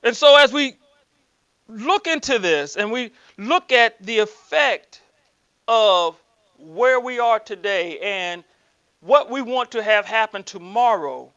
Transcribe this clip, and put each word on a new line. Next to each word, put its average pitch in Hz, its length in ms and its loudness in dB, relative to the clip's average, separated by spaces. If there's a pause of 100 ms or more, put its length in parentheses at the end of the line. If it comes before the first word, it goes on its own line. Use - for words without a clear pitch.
And 233 120 0
so 285 200 8
as 285 160 6
we 277 240 -4 (880)
look 269 400 -4
into 294 320 -2
this 151 380 -2
and 208 160 -4
we 240 180 -6 (280)
look 269 340 -2
at 233 320 2
the 220 140 -2
effect 226 840 -4 (680)
of 190 500 2 (420)
where 247 420 0
we 247 180 -10
are 233 220 0
today 190 600 -6
and 180 440 -8 (560)
what 262 300 2
we 269 100 -6
want 240 300 -4
to 226 120 -6
have 214 220 2
happen 214 380 -4
tomorrow 180 960 -4